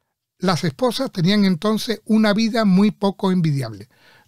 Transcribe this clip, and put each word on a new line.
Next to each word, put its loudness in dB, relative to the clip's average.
Las -2
esposas -4
tenían 2
entonces -2
una 2
vida 0
muy 4
poco -2
envidiable. -2